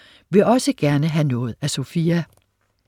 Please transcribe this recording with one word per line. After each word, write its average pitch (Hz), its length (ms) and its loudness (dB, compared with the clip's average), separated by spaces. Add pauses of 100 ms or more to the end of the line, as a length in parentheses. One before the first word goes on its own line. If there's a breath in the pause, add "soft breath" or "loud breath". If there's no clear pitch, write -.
(300 soft breath)
vil 190 140 4
også 247 340 2
gerne 147 300 0
have 156 200 0
noget 120 340 -4
af 147 80 -4
Sofia. 165 540 -2 (640)